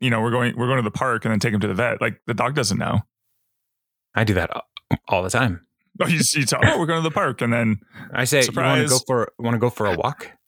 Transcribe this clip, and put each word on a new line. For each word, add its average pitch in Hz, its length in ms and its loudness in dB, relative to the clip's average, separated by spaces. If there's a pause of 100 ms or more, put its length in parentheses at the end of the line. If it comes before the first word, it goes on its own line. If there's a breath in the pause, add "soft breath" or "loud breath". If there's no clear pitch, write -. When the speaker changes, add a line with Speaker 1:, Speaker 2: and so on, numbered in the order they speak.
Speaker 1:
you 127 80 0
know, 113 120 2
we're 117 80 2
going, 120 280 0
we're 123 100 0
going 131 100 2
to 120 60 0
the 104 80 -2
park," 123 340 -2
and 110 60 0
then 107 80 2
take 107 140 0
him 104 80 2
to 107 60 0
the 104 60 -2
vet. 113 280 0
Like, 117 260 -2
the 120 60 -4
dog 120 200 0
doesn't 110 240 0
know. - 220 0 (1120)
Speaker 2:
I 107 120 2
do 101 100 2
that 82 200 0
a-, - 420 -4 (100)
all 92 160 2
the 92 60 -4
time. 117 360 0 (360)
Speaker 1:
Oh, 160 60 0
you, 160 120 2 (160)
you 139 100 0
tell, 135 180 -2
"Oh, - 160 2
we're 165 60 0
going 165 160 0
to 160 80 0
the 151 60 -6
park," 160 260 -2
and 120 100 0
then 113 280 0 (340 loud breath)
Speaker 2:
I 127 120 0
say, 139 160 4
"You 120 140 2
wanna 156 320 2
Speaker 1:
surprise. - 20 0
Speaker 2:
go 127 180 2
for, 123 320 0
wanna 117 180 0
go 120 140 2
for 107 160 -2
a 92 80 0
walk?" 120 340 -6 (180)